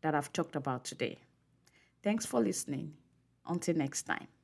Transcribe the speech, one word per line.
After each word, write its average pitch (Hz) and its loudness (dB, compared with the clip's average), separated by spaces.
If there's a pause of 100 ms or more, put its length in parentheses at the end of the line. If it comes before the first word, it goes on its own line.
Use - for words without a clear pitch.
that 156 2
I've 143 0
talked 165 -2
about 139 -2
today. - -4 (840)
Thanks 214 2
for - 4
listening. 151 0 (540)
Until 175 0
next 139 0
time. - -4 (160)